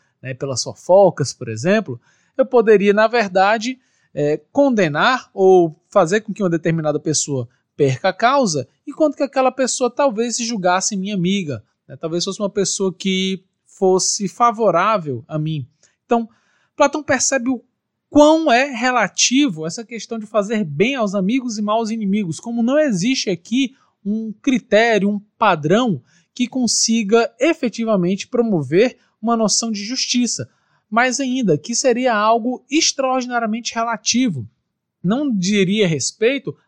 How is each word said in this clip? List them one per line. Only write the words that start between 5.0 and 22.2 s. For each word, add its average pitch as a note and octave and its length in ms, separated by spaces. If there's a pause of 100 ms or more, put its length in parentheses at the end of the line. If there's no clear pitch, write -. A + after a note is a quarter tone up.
ou F#3 560
fazer G3 320
com G3+ 120
que - 80
uma F#3+ 80
determinada E3 500
pessoa C#3 500 (260)
perca C#3 340
a F3+ 40
causa, A3+ 540 (200)
enquanto D4+ 280
que D4+ 80
aquela C4 280
pessoa B3+ 380
talvez A#3+ 480
se A#3 80
julgasse F#3+ 500
minha G3 200
amiga, F3 480 (220)
né, C3+ 120
talvez E3+ 260
fosse G3 180
uma G3 80
pessoa F#3+ 440
que F#3+ 500 (220)
fosse F#3 640
favorável G3 1000
a D#3 100
mim. D3+ 300 (380)
Então, A#3 240 (480)
Platão C#4+ 260
percebe C4 460
o B3 120 (480)
quão D#4 400
é C4 220
relativo A#3+ 920
essa E3+ 180
questão A3+ 340
de G#3+ 80
fazer G#3+ 380
bem F3 320
aos G#3 180
amigos A3 440
e A3 40
mal G#3 180
aos A3+ 100
inimigos, G3+ 500